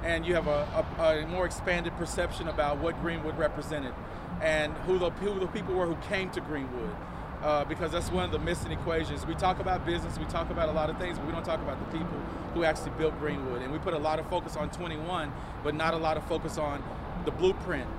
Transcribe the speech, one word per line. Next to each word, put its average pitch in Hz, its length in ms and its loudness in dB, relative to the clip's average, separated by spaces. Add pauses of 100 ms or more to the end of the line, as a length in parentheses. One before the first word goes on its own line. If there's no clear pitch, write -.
and 165 240 2
you 175 80 4
have 160 100 2
a, 151 400 2 (140)
a, - 20 2
a 156 240 6
more 180 220 2
expanded 170 500 0
perception 175 500 -2
about 151 300 2
what 165 240 0
Greenwood 160 340 -2
represented 147 600 0 (480)
and 156 300 4 (120)
who 185 140 4
the, 175 100 4
who 196 300 0
the 185 80 2
people 180 260 -2
were 180 140 2
who 165 80 2 (120)
came 190 240 0
to 180 100 -2
Greenwood, 131 540 -4 (460)
uh, 147 240 4
because 165 260 -2
that's 170 200 0
one 180 140 2
of 170 60 0
the 156 60 0
missing 160 340 0
equations. 156 540 0
We 160 80 -2
talk 185 260 4
about 180 280 0
business, 165 320 0
we 156 60 -2
talk 165 260 -2
about 165 180 2
a 151 40 0
lot 156 180 2
of 165 80 -4
things, 175 180 -2
but - 80 -4
we 156 60 -2
don't 165 140 -2
talk 160 160 0
about 135 180 -4
the - 180 -4
people 165 220 -2 (340)
who 170 100 2
actually 160 360 2
built 156 200 2
Greenwood. 135 440 -2
And 131 80 -4
we 151 80 -2
put 170 160 0
a - 20 0
lot 156 220 2
of 156 100 -6
focus 175 260 -2
on 147 140 -2
twenty-one, 160 600 -4 (320)
but 147 100 0
not 160 220 2
a - 20 2
lot 160 180 4
of 151 120 -2
focus 160 320 0
on 143 240 0 (400)
the 151 80 0
blueprint 170 560 2 (120)